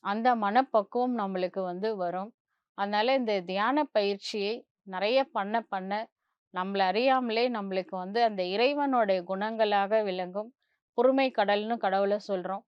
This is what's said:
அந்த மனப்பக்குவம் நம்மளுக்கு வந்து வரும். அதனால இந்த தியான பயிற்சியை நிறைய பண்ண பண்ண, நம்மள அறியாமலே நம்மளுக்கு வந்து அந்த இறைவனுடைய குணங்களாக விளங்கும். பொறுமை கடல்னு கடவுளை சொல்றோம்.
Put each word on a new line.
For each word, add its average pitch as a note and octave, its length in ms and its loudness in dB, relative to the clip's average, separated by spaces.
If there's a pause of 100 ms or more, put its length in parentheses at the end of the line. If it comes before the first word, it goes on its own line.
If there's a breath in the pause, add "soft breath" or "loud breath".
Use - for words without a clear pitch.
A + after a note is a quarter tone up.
அந்த G#3+ 320 0
மனப்பக்குவம் A#3 800 0
நம்மளுக்கு F#3+ 460 -2
வந்து F#3 320 -4
வரும். F#3 360 -4 (460)
அதனால G#3 360 0
இந்த A#3+ 280 0
தியான G#3 420 0
பயிற்சியை G3+ 720 -2 (300)
நிறைய G3 400 0
பண்ண G#3+ 380 -4
பண்ண, F#3+ 300 -8 (640)
நம்மள F#3+ 260 -4
அறியாமலே A#3 720 2
நம்மளுக்கு G3 480 -4
வந்து F#3+ 260 -4
அந்த G#3 200 0
இறைவனுடைய A#3+ 800 2
குணங்களாக G#3 800 0
விளங்கும். F#3 460 -4 (480)
பொறுமை C4 340 4
கடல்னு G#3+ 460 0
கடவுளை G3+ 400 0 (100)
சொல்றோம். F#3+ 440 -4